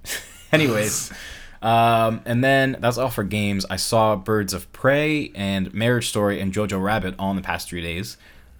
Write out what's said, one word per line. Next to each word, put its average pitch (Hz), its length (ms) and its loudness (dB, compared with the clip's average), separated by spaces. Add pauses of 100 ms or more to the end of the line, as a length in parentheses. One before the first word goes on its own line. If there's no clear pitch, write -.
(200)
<laughs> - 320 -8
Anyways, 113 600 2 (500)
um, 113 600 4
and 120 180 0
then 135 380 4
that's 120 180 0
all 131 120 0
for 117 140 -4
games. 101 440 -2
I 95 80 -4
saw 110 400 2
Birds 101 380 -2
of - 180 -10
Prey 147 640 0
and 98 400 -2
Marriage 117 340 0
Story 101 320 0
and 95 120 -2
Jojo 101 300 -2
Rabbit 95 360 -2
all 98 120 -2
in 98 60 -2
the 92 60 -4
past 87 260 -4
three 87 140 -6
days. 85 340 -6 (440)